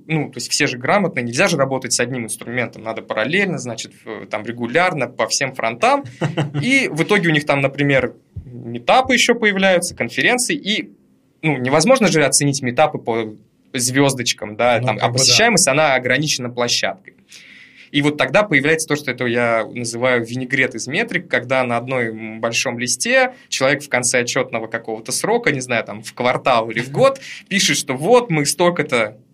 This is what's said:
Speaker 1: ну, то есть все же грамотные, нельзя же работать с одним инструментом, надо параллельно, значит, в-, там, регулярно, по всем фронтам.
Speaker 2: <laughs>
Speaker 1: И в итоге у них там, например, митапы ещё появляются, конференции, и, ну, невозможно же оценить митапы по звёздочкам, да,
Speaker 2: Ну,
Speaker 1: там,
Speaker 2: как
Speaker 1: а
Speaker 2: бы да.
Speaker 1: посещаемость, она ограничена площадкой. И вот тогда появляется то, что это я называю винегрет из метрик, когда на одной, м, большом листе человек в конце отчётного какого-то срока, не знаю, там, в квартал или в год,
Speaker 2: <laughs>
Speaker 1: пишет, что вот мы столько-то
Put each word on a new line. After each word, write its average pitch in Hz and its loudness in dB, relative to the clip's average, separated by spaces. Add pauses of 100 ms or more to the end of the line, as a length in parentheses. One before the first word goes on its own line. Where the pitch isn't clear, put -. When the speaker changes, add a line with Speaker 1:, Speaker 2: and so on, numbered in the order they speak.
Speaker 1:
ну, 151 -2
то 123 -14
есть - -8
все 147 0
же 131 -2
грамотные, 151 0
нельзя 123 0
же 170 2
работать 135 2
с - 0
одним 123 -2
инструментом, 113 -6
надо 110 -8
параллельно, 151 -2
значит, 120 -10 (120)
в-, 101 -12
там, 104 -6
регулярно, 123 -2
по 113 -2
всем 131 -4
фронтам. 220 0 (180)
Speaker 2:
<laughs> 151 -2
Speaker 1:
И 262 2
в 156 0
итоге 175 2
у 156 2
них 147 0
там, 143 2
например, 135 2 (300)
митапы 123 0
ещё 240 4
появляются, 190 2
конференции, 165 0
и, 190 -4 (520)
ну, 151 2
невозможно 165 4
же 151 4
оценить 139 2
митапы 143 2
по 110 -4 (360)
звёздочкам, 123 0
да, 120 4
Speaker 2:
Ну, 120 -2
Speaker 1:
там, 107 0
Speaker 2:
как - -4
Speaker 1:
а 131 4
Speaker 2:
бы 120 -2
да. 123 0
Speaker 1:
посещаемость, 208 4
она 143 4
ограничена 127 0
площадкой. 120 -4 (800)
И 143 0
вот 147 2
тогда 139 2
появляется 156 2
то, 147 0
что 143 -6
это 123 -4
я 117 2
называю 120 -2
винегрет 127 -2
из 110 -8
метрик, 185 -4
когда 127 0
на 120 -2
одной, 123 -4
м, 110 -12
большом 117 -2
листе 247 0 (140)
человек 143 0
в - -16
конце 123 0
отчётного 120 -2
какого-то 113 -8
срока, 220 0
не 135 -2
знаю, 123 -2
там, 104 -12
в - -14
квартал 123 2
или 113 -4
в 135 -8
год, 262 2 (140)
Speaker 2:
<laughs> - -20
Speaker 1:
пишет, - 0
что - -4
вот 240 4
мы 147 2
столько-то 147 0 (180)